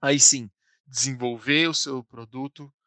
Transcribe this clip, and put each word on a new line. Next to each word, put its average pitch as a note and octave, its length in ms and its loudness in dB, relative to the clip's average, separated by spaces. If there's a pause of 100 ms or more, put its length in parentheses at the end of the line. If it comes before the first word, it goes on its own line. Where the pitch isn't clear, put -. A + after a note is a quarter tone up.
Aí C#3+ 180 2
sim, B2 320 4 (340)
desenvolver B2+ 840 0
o D#3+ 40 -6
seu C3+ 300 -4
produto C3 720 -16 (140)